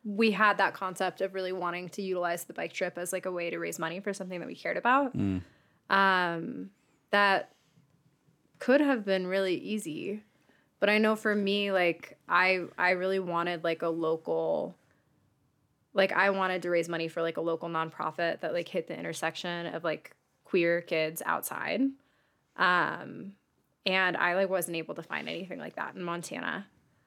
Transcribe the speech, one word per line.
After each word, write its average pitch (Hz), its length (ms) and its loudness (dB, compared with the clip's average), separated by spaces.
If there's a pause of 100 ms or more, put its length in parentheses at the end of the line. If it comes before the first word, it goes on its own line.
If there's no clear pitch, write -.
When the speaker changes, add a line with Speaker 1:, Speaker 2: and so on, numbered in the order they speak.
Speaker 1:
we 214 260 2
had 202 280 4
that 190 140 2
concept 185 480 -4
of 190 140 -2
really 185 180 -4
wanting 180 380 -4
to - 120 -10
utilize 175 420 -2
the - 100 -14
bike 170 180 -6
trip 180 240 -4
as, 175 160 -6
like, 185 140 -4
a 190 60 -2
way 170 180 -4
to 170 80 -6
raise 170 200 -6
money 165 220 -4
for 202 140 -4
something 185 260 -8
that - 60 -8
we 175 80 -10
cared 175 240 -4
about. 254 380 4
Speaker 2:
Mm. 95 260 0 (480)
Speaker 1:
Um, 185 800 2 (400)
that 202 420 4 (1080)
could 269 200 6
have 269 240 2
been 190 220 0
really 185 300 2
easy, 208 680 -6 (580)
but 202 80 4
I 214 100 4
know 220 180 4
for 214 180 0
me, 202 360 0
like, 175 460 0 (120)
I, 185 340 4 (160)
I 180 140 4
really 190 260 2
wanted, 170 440 -2
like, 165 200 0
a 170 60 0
local, 160 840 0 (1160)
like, 190 200 2
I 196 180 4
wanted 185 320 0
to 175 80 -2
raise 170 180 2
money 165 200 -4
for, 165 120 -6
like, 165 160 -2
a 165 60 -4
local 165 260 -4
nonprofit 165 720 -4
that, 165 140 -4
like, 175 140 -4
hit 165 200 -4
the 165 100 -8
intersection 170 680 -4
of, 170 180 -8
like, - 320 -4 (280)
queer 170 360 4
kids 160 460 -2
outside. - 560 -2 (760)
Um, 180 760 0 (520)
and 185 320 2
I, 175 180 2
like, 190 140 2
wasn't 175 300 -2
able 160 160 -8
to 165 80 -10
find 151 260 -8
anything 175 300 -8
like - 180 -12
that - 180 -8
in 180 80 -10
Montana. 175 640 -6 (400)